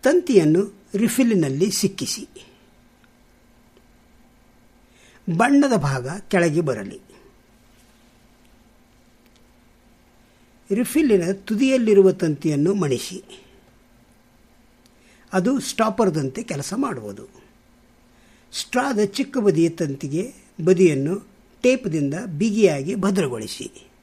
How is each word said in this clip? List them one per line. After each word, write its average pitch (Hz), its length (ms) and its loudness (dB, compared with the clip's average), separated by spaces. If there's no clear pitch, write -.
ತಂತಿಯನ್ನು 202 680 4
ರಿಫಿಲ್ಲಿನಲ್ಲಿ 196 760 2
ಸಿಕ್ಕಿಸಿ. - 560 -4
ಬಣ್ಣದ 262 400 4
ಭಾಗ 135 300 -2
ಕೆಳಗೆ 170 540 -2
ಬರಲಿ. 110 400 -6
ರಿಫಿಲ್ಲಿನ 214 600 2
ತುದಿಯಲ್ಲಿರುವ 214 800 4
ತಂತಿಯನ್ನು 156 640 0
ಮಣಿಸಿ. 147 500 -4
ಅದು 214 260 0
ಸ್ಟಾಪರ್‌ದಂತೆ 196 840 -2
ಕೆಲಸ 143 340 -8
ಮಾಡುವುದು. 110 500 -8
ಸ್ಟ್ರಾದ 247 520 -4
ಚಿಕ್ಕ 262 320 -6
ಬದಿಯ 170 320 2
ತಂತಿಗೆ 160 640 -6
ಬದಿಯನ್ನು 170 640 2
ಟೇಪ್‌ದಿಂದ 165 520 0
ಬಿಗಿಯಾಗಿ 185 840 0
ಭದ್ರಗೊಳಿಸಿ. 170 960 -4